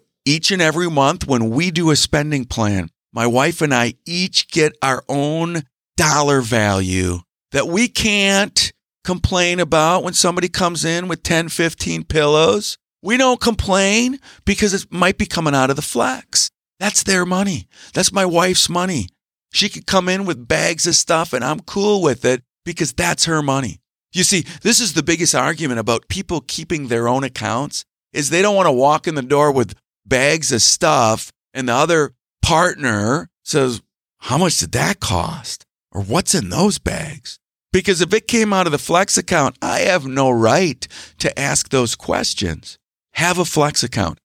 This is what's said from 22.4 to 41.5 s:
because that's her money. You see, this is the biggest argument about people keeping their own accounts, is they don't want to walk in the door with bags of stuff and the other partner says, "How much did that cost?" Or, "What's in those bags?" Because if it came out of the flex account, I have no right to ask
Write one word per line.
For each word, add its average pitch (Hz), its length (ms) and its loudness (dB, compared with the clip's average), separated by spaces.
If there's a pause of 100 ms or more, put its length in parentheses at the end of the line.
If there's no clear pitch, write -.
because 170 280 -4
that's 170 320 -2
her 160 180 0
money. 135 380 -4 (320)
You 180 120 0
see, 175 200 2 (180)
this 226 180 2
is 190 140 -4
the 156 80 0
biggest 165 320 0
argument 139 460 -2
about 113 280 -2
people 175 320 -6
keeping 156 480 -8
their 117 200 0
own 131 160 0
accounts, 123 600 -6 (280)
is 139 180 -4
they 170 120 2
don't 208 140 2
want 185 100 4
to 151 60 4
walk 139 340 2
in 170 80 -2
the 143 80 -4
door 143 280 2
with 135 240 0 (320)
bags 139 460 0
of 113 100 2
stuff 127 720 2 (220)
and 131 140 -4
the 120 60 0
other 151 400 2 (260)
partner 143 920 0 (140)
says, 127 380 0 (360)
"How 127 200 -2
much 175 200 2
did - 140 -4
that 165 280 -2
cost?" - 640 -6 (260)
Or, 101 120 -6
"What's 117 320 0
in 101 160 -2
those 170 280 0
bags?" - 600 -8 (340)
Because 185 280 2
if 175 120 0
it 220 160 0
came 220 240 2
out 185 140 2
of 165 60 -2
the 196 60 0
flex 175 380 0
account, 170 460 0
I - 180 -2
have 180 260 0
no 135 240 2
right 123 560 2 (320)
to - 200 -4
ask 139 320 -2